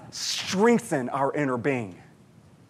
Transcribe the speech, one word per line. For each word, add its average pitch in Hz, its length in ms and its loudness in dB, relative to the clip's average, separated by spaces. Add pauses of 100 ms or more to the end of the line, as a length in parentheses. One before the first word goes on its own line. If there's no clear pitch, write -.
(120)
strengthen 190 1000 0
our 139 240 0
inner 135 240 0
being." 117 340 -2
He 85 60 -16 (720)